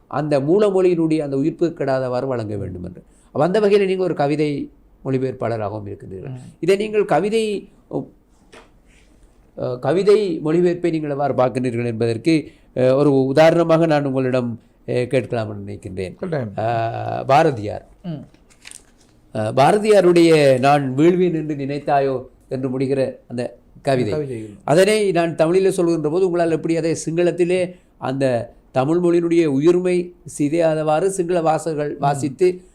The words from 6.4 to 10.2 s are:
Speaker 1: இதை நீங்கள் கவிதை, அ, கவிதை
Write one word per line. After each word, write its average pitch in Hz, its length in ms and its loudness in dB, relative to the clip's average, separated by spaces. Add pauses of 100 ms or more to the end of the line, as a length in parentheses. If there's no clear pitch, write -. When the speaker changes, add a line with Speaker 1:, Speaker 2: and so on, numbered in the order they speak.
Speaker 1:
இதை 185 160 2
நீங்கள் 208 300 -2
கவிதை, 208 640 -2 (1900)
அ, 123 200 -6
கவிதை 185 680 2